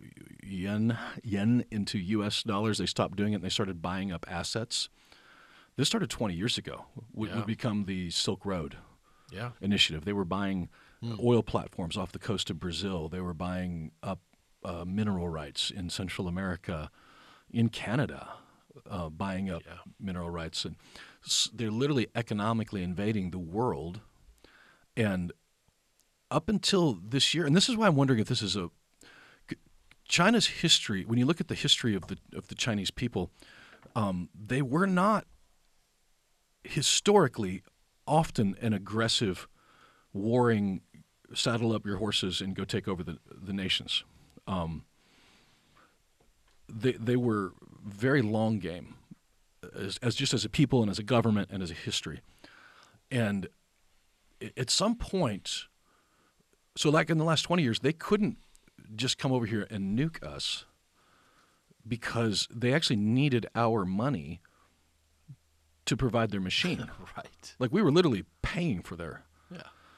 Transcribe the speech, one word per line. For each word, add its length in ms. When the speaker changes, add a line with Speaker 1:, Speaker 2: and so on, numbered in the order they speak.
Speaker 1:
yen, 540
yen 480
into 280
U 260
S 180
dollars, 360
they 80
stopped 300
doing 160
it 40
and 80
they 60
started 320
buying 300
up 160
assets. 600
This 120
started 200
twenty 260
years 220
ago, 300
would, 180
Speaker 2:
Yeah. 60
Speaker 1:
would 100
become 380
the 260
Silk 360
Road 320
Speaker 2:
Yeah. 200
Speaker 1:
initiative. 440
They 100
were 100
buying 440
Speaker 2:
Hmm. 200
Speaker 1:
oil 200
platforms 560
off 140
the 60
coast 300
of 100
Brazil. 520
They 100
were 140
buying 580
up, 180
uh, 220
mineral 420
rights 420
in 200
Central 360
America, 640
in 180
Canada, 600
uh, 240
buying 400
up 160
Speaker 2:
Yeah. 140
Speaker 1:
mineral 300
rights. 340
And 120
s-, 300
they're 180
literally 440
economically 680
invading 480
the 80
world. 640
And 360
up 180
until 460
this 400
year, 100
and 100
this 140
is 80
why 120
I'm 80
wondering 220
if 100
this 120
is 160
a, 140
c-, 60
China's 380
history, 580
when 140
you 80
look 160
at 60
the 60
history 400
of 120
the, 100
of 160
the 60
Chinese 360
people, 400
um, 400
they 280
were 240
not 400
historically 1000
often 560
an 100
aggressive, 760
warring, 640
saddle 400
up 100
your 140
horses 420
and 140
go 100
take 240
over 140
the, 160
the 220
nations. 520
Um, 380
they, 240
they 240
were 360
very 380
long 380
game 340
as, 240
as 160
just 180
as 120
a 40
people 340
and 80
as 80
a 40
government 500
and 120
as 60
a 40
history. 460
And 380
i-, 140
at 140
some 260
point, 680
so, 140
like, 200
in 80
the 60
last 180
twenty 200
years, 180
they 120
couldn't 440
just 240
come 140
over 140
here 240
and 280
nuke 240
us 420
because 600
they 220
actually 240
needed 580
our 300
money 560
to 100
provide 340
their 100
machine. 560
Speaker 2:
<laughs> 200
Right. 420
Speaker 1:
Like, 140
we 80
were 120
literally 320
paying 400
for 140
their 280
Speaker 2:
Yeah. 120